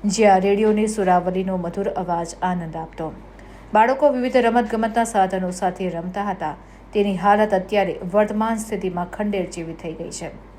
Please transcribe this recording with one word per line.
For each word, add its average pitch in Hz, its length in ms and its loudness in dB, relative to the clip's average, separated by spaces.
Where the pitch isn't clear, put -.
જ્યાં 196 340 6
રેડિયોની 208 480 2
સુરાવલીનો 185 680 0
મધુર 180 320 -4
અવાજ 170 380 -4
આનંદ 175 340 -4
આપતો. 160 360 -10
બાળકો 262 360 4
વિવિધ 254 280 0
રમતગમતના 226 680 2
સાધનો 190 480 0
સાથે 185 380 -4
રમતા 180 340 -6
હતા. 180 320 -4
તેની 202 240 2
હાલત 208 360 4
અત્યારે 190 460 0
વર્તમાન 214 440 0
સ્થિતિમાં 180 540 -6
ખંડેર 202 380 -4
જેવી 165 240 -10
થઈ 160 200 -10
ગઈ 165 160 -10
છે. - 500 -14